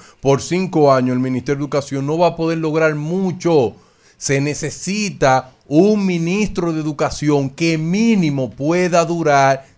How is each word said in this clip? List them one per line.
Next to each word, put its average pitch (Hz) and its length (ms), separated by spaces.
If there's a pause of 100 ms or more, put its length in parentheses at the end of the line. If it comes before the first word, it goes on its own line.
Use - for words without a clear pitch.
(200)
por 135 200
cinco 160 520
años, 127 220
el 127 60
Ministerio 131 360
de 139 60
Educación 139 440
no 151 100
va 170 120
a 165 80
poder 165 220
lograr 156 360
mucho. 156 800 (440)
Se 139 220
necesita 147 1120 (140)
un 196 400
ministro 180 680
de 156 80
Educación 147 680
que 165 260
mínimo 165 720
pueda 170 540
durar 143 600 (120)